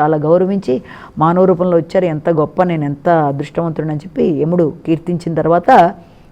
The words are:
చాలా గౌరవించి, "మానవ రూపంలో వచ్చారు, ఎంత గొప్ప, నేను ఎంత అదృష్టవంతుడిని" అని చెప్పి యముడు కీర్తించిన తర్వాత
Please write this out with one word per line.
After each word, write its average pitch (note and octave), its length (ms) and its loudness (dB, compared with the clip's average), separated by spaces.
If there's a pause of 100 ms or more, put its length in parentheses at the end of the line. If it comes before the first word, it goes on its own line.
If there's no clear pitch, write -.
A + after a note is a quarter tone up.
చాలా D3+ 160 2
గౌరవించి, F#3 680 0 (360)
"మానవ E3+ 260 2
రూపంలో F3+ 320 2
వచ్చారు, E3+ 280 0
ఎంత D#3 260 -2
గొప్ప, D#3 320 0
నేను E3+ 220 -2
ఎంత C#3+ 240 -4
అదృష్టవంతుడిని" D#3 840 -2
అని D3 140 -6
చెప్పి D#3 360 -2
యముడు E3 300 0 (140)
కీర్తించిన E3 480 -4
తర్వాత F3 600 4 (380)